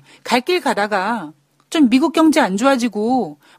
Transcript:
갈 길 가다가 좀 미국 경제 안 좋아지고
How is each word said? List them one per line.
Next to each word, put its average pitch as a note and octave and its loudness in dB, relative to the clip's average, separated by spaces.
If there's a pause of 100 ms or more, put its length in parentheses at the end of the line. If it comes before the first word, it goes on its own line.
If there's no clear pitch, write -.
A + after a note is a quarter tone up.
(220)
갈 B3 -2
길 F4+ -2
가다가 G3+ -4 (360)
좀 D#4 2
미국 C4 2
경제 D#4+ 2
안 G3 2
좋아지고 A#3 -2 (200)